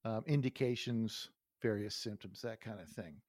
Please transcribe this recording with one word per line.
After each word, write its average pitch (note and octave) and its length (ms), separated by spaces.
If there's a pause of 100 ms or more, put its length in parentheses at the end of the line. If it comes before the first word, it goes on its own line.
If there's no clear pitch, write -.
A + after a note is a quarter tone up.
um, A2 220
indications, B2 1000 (320)
various G#2 320
symptoms, G2+ 480
that A2+ 200
kind G#2+ 180
of E2 80
thing. E2 420